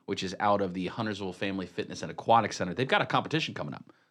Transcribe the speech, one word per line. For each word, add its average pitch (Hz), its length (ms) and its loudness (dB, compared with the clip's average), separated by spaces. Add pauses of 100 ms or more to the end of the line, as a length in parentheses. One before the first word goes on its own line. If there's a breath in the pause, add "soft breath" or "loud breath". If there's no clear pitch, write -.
which 98 180 -4
is 92 160 -4
out 101 220 4
of 92 120 0
the 92 140 -2
Huntersville 101 460 -4
Family 98 340 -4
Fitness 95 340 -8
and 82 100 -6
Aquatic 113 400 4
Center. 90 220 -4
They've 127 140 0
got 202 140 4
a 123 60 0
competition 143 460 0
coming - 220 -6
up, - 80 -14 (260 soft breath)